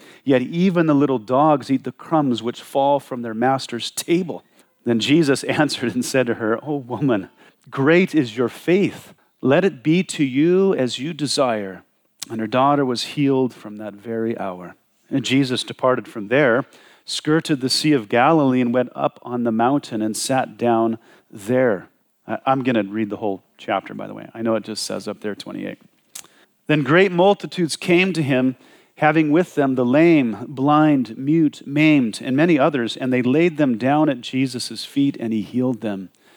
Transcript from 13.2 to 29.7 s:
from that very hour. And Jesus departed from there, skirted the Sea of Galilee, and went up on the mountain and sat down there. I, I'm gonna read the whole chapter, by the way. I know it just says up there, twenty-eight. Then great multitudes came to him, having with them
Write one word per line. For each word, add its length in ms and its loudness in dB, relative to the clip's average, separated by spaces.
from 220 -16
that 180 -12
very 420 -4
hour. 380 -10
And 160 -2
Jesus 380 0
departed 460 -2
from 180 -10
there, 380 2
skirted 560 -2
the 100 -2
Sea 220 2
of 160 0
Galilee, 520 4
and 140 0
went 220 0
up 260 -4
on 220 -4
the 80 0
mountain 500 0
and 140 -4
sat 420 -4
down 400 2
there. 560 0
I, 200 -6
I'm 180 0
gonna 180 0
read 280 -6
the 80 -8
whole 260 -6
chapter, 380 -6
by 140 -12
the 60 -14
way. 200 -16
I 80 -12
know 140 0
it 80 -6
just 180 -10
says 240 -8
up 140 -10
there, 160 -8
twenty-eight. 420 -12
Then 160 0
great 300 4
multitudes 640 0
came 380 0
to 100 -2
him, 320 0
having 340 2
with 240 2
them 220 0